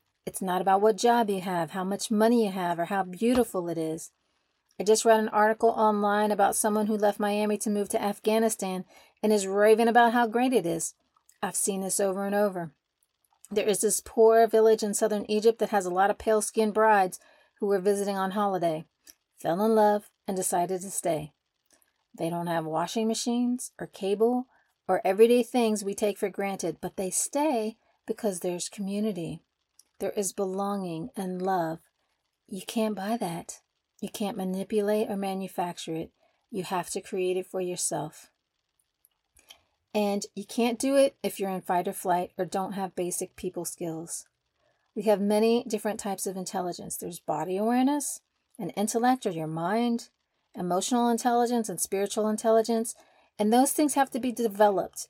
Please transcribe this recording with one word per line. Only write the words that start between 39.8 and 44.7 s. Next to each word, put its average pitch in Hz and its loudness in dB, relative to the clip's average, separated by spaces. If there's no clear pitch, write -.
And 202 -2
you 202 -10
can't 240 -2
do 269 0
it 269 4
if 196 -6
you're 196 -4
in 185 -6
fight 180 -2
or 196 -6
flight 180 -2
or 185 0
don't 190 -6
have 190 -6
basic 180 -6
people 175 -8
skills. 165 -8